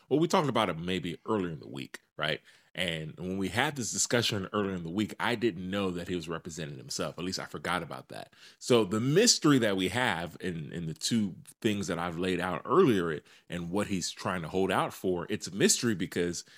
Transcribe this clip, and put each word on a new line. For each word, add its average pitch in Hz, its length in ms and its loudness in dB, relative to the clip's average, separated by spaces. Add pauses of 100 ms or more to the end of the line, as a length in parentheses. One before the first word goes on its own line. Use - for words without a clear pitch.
Well, 143 100 4
we 170 80 4
talked 165 220 4
about 110 200 4
it 80 80 -2
maybe 85 480 -4
earlier 101 240 0
in 73 100 -8
the - 80 -16
week, - 320 -12 (180)
right? 76 240 -2 (360)
And 80 400 -4
when 92 200 -4
we 95 100 0
had 135 300 0
this 110 160 -4
discussion 104 580 0
earlier 98 240 0
in 87 80 -6
the 82 60 -6
week, 101 280 -2
I 113 180 0
didn't 92 340 -2
know 98 220 0
that 87 180 -6
he 90 60 -2
was 80 120 -4
representing 80 500 -8
himself. 69 400 -6
At 82 60 -8
least 92 160 -4
I 71 60 -8
forgot 85 360 -2
about 67 280 -10
that. 50 240 -12 (260)
So 117 240 4
the 104 160 0
mystery 147 600 6
that 104 180 2
we 92 100 4
have 90 540 -2
in, 82 320 -6
in 85 120 -6
the 80 80 -4
two 104 420 0 (260)
things 101 260 0
that 85 100 -2
I've 85 200 -4
laid 90 240 0
out 90 240 -2
earlier 104 560 4 (280)
and 85 220 -6
what 101 160 0
he's 92 240 -2
trying 92 300 -4
to 78 80 -6
hold 92 220 2
out 123 220 0
for, 90 360 -2
it's - 180 -4
a 85 80 -10
mystery 123 400 2
because, 87 480 -2 (140)